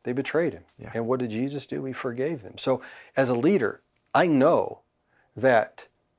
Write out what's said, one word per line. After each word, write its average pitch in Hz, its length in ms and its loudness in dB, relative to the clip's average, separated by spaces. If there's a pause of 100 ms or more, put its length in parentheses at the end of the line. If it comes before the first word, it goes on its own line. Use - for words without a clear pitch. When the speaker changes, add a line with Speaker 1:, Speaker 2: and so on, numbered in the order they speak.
Speaker 1:
They 123 80 -4
betrayed 139 400 -2
him. 85 120 -14 (140)
Speaker 2:
Yeah. 113 160 -14
Speaker 1:
And 113 120 -4
what 127 120 0
did 123 120 -4
Jesus 131 360 -6
do? 143 180 -8
He 131 80 -8
forgave 131 500 -6
them. 95 140 -18
So 131 240 -2 (360)
as 135 120 2
a 123 60 2
leader, 120 460 2 (340)
I 175 120 4
know 139 540 2 (560)
that 117 520 2 (300)